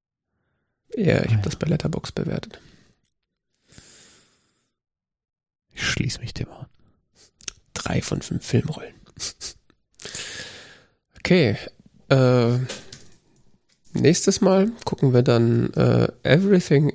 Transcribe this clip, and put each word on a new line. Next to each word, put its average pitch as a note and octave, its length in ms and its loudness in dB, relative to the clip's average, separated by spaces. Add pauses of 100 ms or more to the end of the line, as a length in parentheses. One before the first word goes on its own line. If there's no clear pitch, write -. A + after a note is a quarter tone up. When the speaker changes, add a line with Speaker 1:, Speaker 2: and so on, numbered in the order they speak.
(960)
Speaker 1:
Ja, D#3+ 280 2
ich - 80 -2
hab - 0 -
Speaker 2:
Ah, A2+ 60 2
ja. G#2 40 0
Speaker 1:
das - 140 -4
bei - 120 -6
Letterboxd - 460 -4
bewertet. - 480 -8 (3000)
Speaker 2:
Ich - 100 -12
schließ - 360 -4
mich - 140 -12
dem - 160 -8
an. - 180 -18 (1040)
Speaker 1:
Drei - 280 -4
von - 200 -6
fünf - 240 -8
Filmrollen. - 480 -4 (2250)
Okay, D#3 380 2 (520)
äh, B2 480 4 (1400)
nächstes D#3+ 480 2
Mal G3 300 2 (120)
gucken - 300 0
wir B2 100 6
dann, A#2 500 2
äh, A#2+ 380 2 (120)
Everything F3 720 4